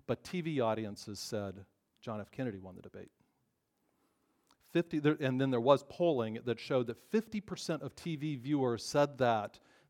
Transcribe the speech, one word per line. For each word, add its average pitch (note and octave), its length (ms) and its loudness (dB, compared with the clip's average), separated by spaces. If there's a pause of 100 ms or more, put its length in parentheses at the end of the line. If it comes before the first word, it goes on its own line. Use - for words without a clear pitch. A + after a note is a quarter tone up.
but - 180 -2
T F3+ 160 -6
V D#3 200 -2
audiences G#2+ 580 -2
said G2 460 -6 (360)
John G#2+ 200 -8
F. G2 100 -12
Kennedy A#2+ 280 -6
won F#2 180 -16
the E2+ 60 -18
debate. - 280 -16 (1600)
Fifty, E3+ 260 0
there, D3+ 220 4
and C3 200 0
then C3+ 100 2
there A#2+ 100 2
was C3+ 280 6
polling A#2+ 560 0
that A#2+ 140 -2
showed B2+ 280 0
that A#2 120 -8 (120)
fifty G#3+ 300 -2
percent E3 420 -6
of - 120 -10
T E3 220 -6
V D3 200 -4
viewers B2+ 480 0
said C#3+ 340 4
that A#2 420 2 (300)